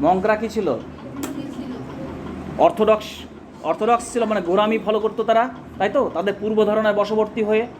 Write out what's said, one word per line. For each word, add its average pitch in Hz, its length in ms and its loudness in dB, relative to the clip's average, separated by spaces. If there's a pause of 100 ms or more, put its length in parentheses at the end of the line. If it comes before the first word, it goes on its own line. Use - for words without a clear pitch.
মঙ্করা 190 360 4
কি 220 120 -4
ছিল? 180 280 0 (1800)
অর্থোডক্স, 214 480 4 (560)
অর্থোডক্স 220 500 0
ছিল, 233 120 0
মানে 214 160 0
গোঁড়ামি 208 380 2
ফলো 214 220 0
করতো 214 240 -2
তারা, 226 240 4 (300)
তাই 202 140 2
তো? 254 220 2
তাদের 190 260 0
পূর্ব 214 240 2
ধারণায় 214 300 2
বশবর্তী 208 480 0
হয়ে। 214 240 2 (140)